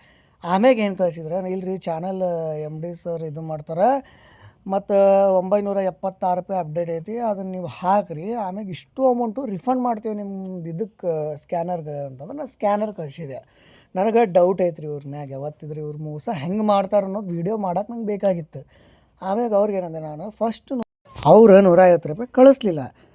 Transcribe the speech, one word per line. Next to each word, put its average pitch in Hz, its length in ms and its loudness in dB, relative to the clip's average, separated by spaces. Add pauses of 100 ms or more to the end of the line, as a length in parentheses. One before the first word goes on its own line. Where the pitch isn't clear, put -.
(440)
ಆಮ್ಯಾಗ 214 340 4
ಏನು 202 180 0
ಕಳಿಸಿದ್ರೆ, 175 560 -4
"ಇಲ್ರಿ, 185 260 -6
ಚಾನಲ್ 185 440 -6 (340)
ಎಮ್ 151 260 -10
ಡಿ 170 200 -12
ಸರ್ 165 200 -8
ಇದು 160 200 -10
ಮಾಡ್ತಾರೆ, 160 460 -2 (800)
ಮತ್ತು 196 300 -2 (420)
ಒಂಬೈನೂರ 202 380 0
ಎಪ್ಪತ್ತಾರು 185 640 -2
ರೂಪಾಯಿ 185 200 -6
ಅಪ್ಡೇಟ್ 170 300 -6
ಐತಿ, 165 260 -8
ಅದನ್ನ 202 340 -4
ನೀವು 180 160 -10
ಹಾಕ್ರಿ." 180 680 -2
ಆಮ್ಯಾಗ 202 380 -8
"ಇಷ್ಟು 262 400 -2
ಅಮೌಂಟು 240 340 -2
ರಿಫಂಡ್ 247 380 -4
ಮಾಡ್ತೀವಿ 220 320 -4
ನಿಮ್ದು 190 540 -10
ಇದಕ್ಕೆ, 160 680 -6
ಸ್ಕ್ಯಾನರ್ಗೆ" 165 680 -6
ಅಂತಂದ್ರೆ 139 300 -14
ನಾನು 285 120 -10
ಸ್ಕ್ಯಾನರ್ 208 460 -2
ಕಳಿಸಿದೆ. 139 800 -14 (240)
ನನಗೆ 220 300 4
ಡೌಟ್ 180 360 4
ಐತ್ರಿ 160 240 -2
ಇವ್ರ 147 220 -8
ಮ್ಯಾಗ, 143 220 -12
ಯಾವತ್ತಿದ್ರು 147 500 -12
ಇವ್ರ 151 160 -10
ಮೋಸ 151 360 -12
ಹೆಂಗೆ 185 320 -4
ಮಾಡ್ತಾರೆ 196 420 2
ಅನ್ನೋದು 190 280 -6
ವಿಡಿಯೋ 175 220 -4
ಮಾಡಕ್ಕೆ 202 360 -4
ನಂಗೆ 233 140 -8
ಬೇಕಾಗಿತ್ತು. 190 600 -4 (560)
ಆಮ್ಯಾಗ 214 320 -2
ಅವ್ರಿಗೆ 202 240 2
ಏನಂದೆ 160 220 -6
ನಾನು, 156 300 -12
ಫಸ್ಟ್ 220 420 -6
ನೂ-, 240 120 -4 (400)
ಅವ್ರು 196 360 10
ನೂರ 185 260 6
ಐವತ್ತು 165 220 4
ರೂಪಾಯಿ 208 240 -8
ಕಳಿಸ್ಲಿಲ್ಲ. 254 480 6 (340)